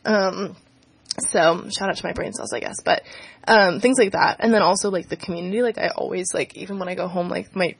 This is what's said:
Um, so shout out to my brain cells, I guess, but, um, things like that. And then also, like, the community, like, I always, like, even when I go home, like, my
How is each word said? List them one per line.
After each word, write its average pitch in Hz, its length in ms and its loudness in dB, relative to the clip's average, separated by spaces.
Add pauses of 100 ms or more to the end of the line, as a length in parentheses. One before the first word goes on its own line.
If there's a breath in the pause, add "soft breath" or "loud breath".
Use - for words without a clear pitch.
Um, 190 520 0 (760)
so 170 340 4 (100)
shout 196 140 -2
out 180 80 -2
to - 100 -10
my 170 60 -4
brain - 220 -6
cells, - 180 -8
I 120 80 -4
guess, - 240 -8
but, - 180 2 (460 loud breath)
um, 196 320 6
things 254 180 4
like 196 140 4
that. 175 280 2
And 233 120 4
then 214 80 6
also, 190 300 2
like, 180 180 -4
the 165 80 -8
community, 185 460 -4
like, 233 160 -2
I - 100 0
always, - 460 -6
like, - 200 -4
even 196 240 -10
when 180 120 -6
I 185 40 -6
go 185 140 -4
home, 175 220 -4
like, 185 260 -6
my 180 240 -2